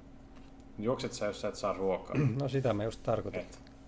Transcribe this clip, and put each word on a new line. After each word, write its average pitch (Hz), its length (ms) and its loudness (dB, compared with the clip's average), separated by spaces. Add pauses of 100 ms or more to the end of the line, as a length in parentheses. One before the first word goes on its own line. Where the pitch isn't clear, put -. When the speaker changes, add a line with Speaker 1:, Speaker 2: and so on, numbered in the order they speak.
(800)
Speaker 1:
Juokset 117 340 2
sä, - 120 -2
jos 104 160 0
sä 107 60 0
et 98 80 -2
saa 98 180 2
ruokaa? 92 420 2 (140)
Speaker 2:
<clears throat> 123 120 2
No 139 80 0
sitä 127 240 4
mä 104 100 2
just 113 200 -2
tarkoitan. 101 380 0
Speaker 1:
Et - 180 -10 (280)